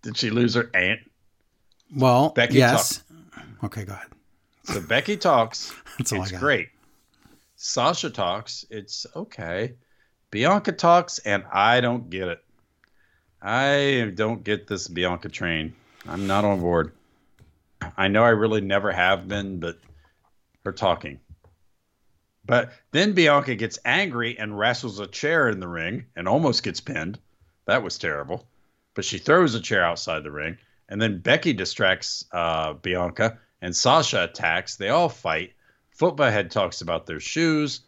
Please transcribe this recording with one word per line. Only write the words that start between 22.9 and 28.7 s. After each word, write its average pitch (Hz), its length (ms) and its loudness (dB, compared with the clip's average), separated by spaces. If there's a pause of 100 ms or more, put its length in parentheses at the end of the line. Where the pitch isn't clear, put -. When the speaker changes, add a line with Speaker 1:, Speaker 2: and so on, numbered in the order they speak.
Speaker 1:
then 196 220 2
Bianca 147 420 4
gets 110 300 -6
angry 123 520 -2
and 104 200 -8
wrestles 113 420 -2
a 101 80 -8
chair 147 420 0
in 98 100 -2
the 90 80 -8
ring 87 380 -6 (100)
and 87 120 -6
almost 131 360 2
gets 92 160 -6
pinned. 90 400 -8 (460)
That 113 180 2
was 90 140 -8
terrible. 76 500 -6 (460)